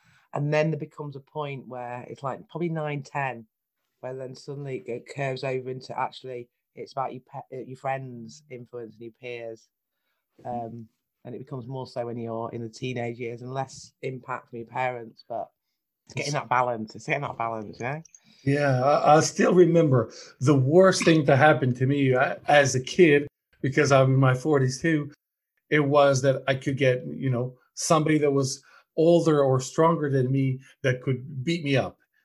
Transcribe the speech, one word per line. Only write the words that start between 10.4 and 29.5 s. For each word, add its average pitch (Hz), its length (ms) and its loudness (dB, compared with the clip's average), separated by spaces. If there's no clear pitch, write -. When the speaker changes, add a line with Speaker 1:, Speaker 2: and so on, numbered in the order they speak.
Speaker 1:
Um, 117 420 -10
and 123 100 -14
it - 40 -14
becomes 131 280 -12
more 131 200 -10
so 120 180 -8
when 120 120 -8
you're 113 360 -8
in 117 80 -10
the 113 80 -12
teenage 120 500 -8
years 120 220 -10
and 123 120 -14
less 135 380 -12
impact 127 460 -10
from 120 100 -14
your 113 80 -14
parents, 123 600 -8
but 110 220 -10
it's - 80 -20
getting 147 200 -6
Speaker 2:
Yes. 139 100 -4
Speaker 1:
that - 60 -16
balance. 123 460 -2
It's - 120 -14
getting 147 160 -2
that - 140 -8
balance, 113 420 -8
you 117 60 -8
know? 147 160 -8
Speaker 2:
Yeah, 139 380 2
I, 147 340 6
I - 40 8
still - 320 2
remember 160 580 4
the 143 160 4
worst 170 480 4
thing 160 220 4
to 143 100 6
happen 139 400 4
to 131 120 0
me, 139 260 2
uh, 131 220 0
as 139 280 6
a 131 80 0
kid, 147 440 4
because 139 300 2
I'm 135 220 6
in 131 60 4
my 131 160 6
forties 135 460 0
too, 151 300 0
it 151 140 2
was 139 380 4
that 135 260 0
I 139 80 0
could 135 220 -4
get, 127 300 2
you 135 240 -6
know, 123 240 -4
somebody 156 460 2
that 147 120 2
was 135 300 -2
older 160 480 4
or 131 160 2